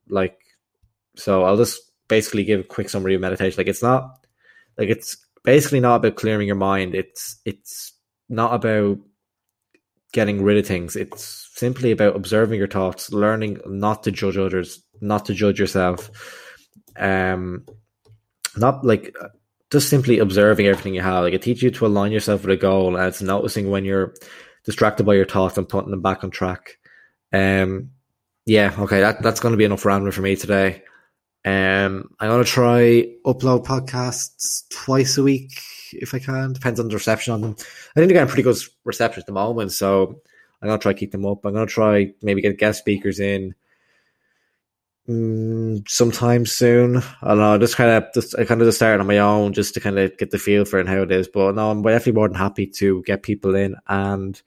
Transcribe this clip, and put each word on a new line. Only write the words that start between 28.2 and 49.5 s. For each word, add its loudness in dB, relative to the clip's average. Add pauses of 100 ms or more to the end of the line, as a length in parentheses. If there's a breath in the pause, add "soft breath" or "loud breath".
yeah, 2
okay, 0
that, 2
that's 0
gonna 0
be 4
enough 0
rambling 0
for -6
me 0
today. 0 (600 soft breath)
Um, 0 (100)
I'm -4
gonna 4
try 4 (180)
upload 0
podcasts -8
twice 0
a 2
week 0 (420)
if -12
I -6
can. -6
Depends -4
on -2
the -6
reception -2
on -4
them. -6
I -14
think -20
they're 6
getting 4
pretty -2
good 2 (260)
reception -4
at -18
the -10
moment, -4
so 0 (400 soft breath)
I'm -4
gonna 0
try 0
keep -8
them -6
up. -4
I'm -4
gonna -2
try 2 (100)
maybe 0
get 0
guest 0
speakers -2
in, -4 (1500)
mm, -4
sometime 2
soon. 4 (240 loud breath)
I -8
don't 4
know. 6
Just 2
kinda, 4
just, -2
I 2
kinda 4
just 4
started 4
on -2
my 4
own 4